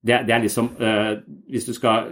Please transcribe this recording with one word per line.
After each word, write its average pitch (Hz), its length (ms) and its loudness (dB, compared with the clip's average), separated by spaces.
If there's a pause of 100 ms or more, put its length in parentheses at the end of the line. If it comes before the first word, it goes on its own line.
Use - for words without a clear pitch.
Det, 120 220 4
det 113 80 4
er 117 80 2
liksom, 117 300 -2 (100)
eh, 107 280 2 (380)
hvis 127 220 -6
du 107 60 -8
skal 113 340 0